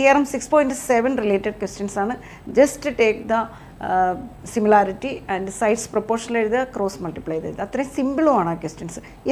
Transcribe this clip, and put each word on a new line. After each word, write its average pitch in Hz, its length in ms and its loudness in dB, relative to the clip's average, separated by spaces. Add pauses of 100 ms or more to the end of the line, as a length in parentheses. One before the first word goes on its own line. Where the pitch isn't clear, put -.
theorem 277 340 6
six - 180 -4
point 277 260 4 (120)
seven 247 240 2 (100)
related 202 400 0
questions 202 400 -6
ആണ്. 240 100 -2 (440)
Just 277 260 4 (180)
take 220 160 4 (140)
the, 226 80 2 (480)
ആ, - 20 -4 (640)
similarity 208 580 2 (240)
and 185 100 -4 (140)
sides 226 240 2 (100)
proportional 226 480 -2
എഴുതുക, 226 220 0 (120)
cross 196 300 -4
multiply 160 320 -8
ചെയ്ത് 165 120 -6
എഴുതുക. 151 180 -8
അത്രയും 269 300 -6
സിമ്പിളുമാണ് 269 560 2
ആ 165 100 -4
questions. - 380 -12 (320)